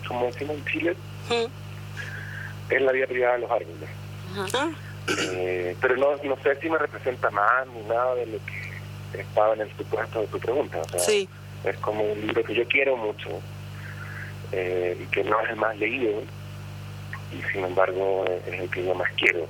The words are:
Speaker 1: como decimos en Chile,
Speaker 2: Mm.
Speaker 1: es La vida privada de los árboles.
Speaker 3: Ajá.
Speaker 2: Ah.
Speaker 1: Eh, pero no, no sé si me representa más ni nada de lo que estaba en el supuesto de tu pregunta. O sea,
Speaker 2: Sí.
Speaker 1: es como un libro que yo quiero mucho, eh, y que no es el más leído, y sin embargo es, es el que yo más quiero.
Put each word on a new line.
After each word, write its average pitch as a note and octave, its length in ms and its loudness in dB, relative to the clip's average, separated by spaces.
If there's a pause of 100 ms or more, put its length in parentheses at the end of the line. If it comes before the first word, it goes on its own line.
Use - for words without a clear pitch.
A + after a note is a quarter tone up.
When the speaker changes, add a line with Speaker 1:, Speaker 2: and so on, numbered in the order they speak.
Speaker 1:
como A#2+ 200 0
decimos C#3+ 300 -2
en - 80 -8
Chile, E3+ 300 0 (320)
Speaker 2:
Mm. A#3 200 2 (1200)
Speaker 1:
es B2+ 120 6
La C3 80 6
vida C3 160 4
privada B2 260 4
de B2 80 2
los G#2+ 100 -4
árboles. - 380 -2 (480)
Speaker 3:
Ajá. F#3+ 160 -2
Speaker 2:
Ah. C#4+ 160 2 (380)
Speaker 1:
Eh, F#2 760 0
pero B2+ 160 6
no, C#3 260 6
no C3+ 200 0
sé C#3+ 180 6
si E3 80 -2
me D#3+ 80 2
representa A#2+ 540 0
más A2+ 420 6
ni A2+ 160 -8
nada B2 240 4
de B2 140 0
lo A2 180 -4
que - 760 -8
estaba G#2+ 340 4
en A2 60 -4
el G2+ 140 -6
supuesto A2 460 -2
de G2+ 60 0
tu G2+ 120 -4
pregunta. A2+ 440 0
O - 60 -6
sea, F2+ 100 -2
Speaker 2:
Sí. G3 280 4 (360)
Speaker 1:
es G2 140 0
como G#2+ 260 0
un G#2 240 0
libro A2+ 160 2
que A2 100 -2
yo A#2 140 2
quiero C3+ 280 4
mucho, G#2+ 340 -4 (1200)
eh, F2+ 500 0
y - 60 -6
que G2+ 160 2
no G#2 180 4
es A2+ 80 0
el A2+ 60 -2
más G#2+ 240 0
leído, A2 420 0 (1120)
y G2+ 100 -8 (100)
sin G2 140 -2
embargo F#2+ 600 4
es, F2+ 260 -2
es F#2 80 -4
el F2+ 80 -4
que F#2 160 -2
yo F#2 80 4
más F2 240 0
quiero. E2+ 320 4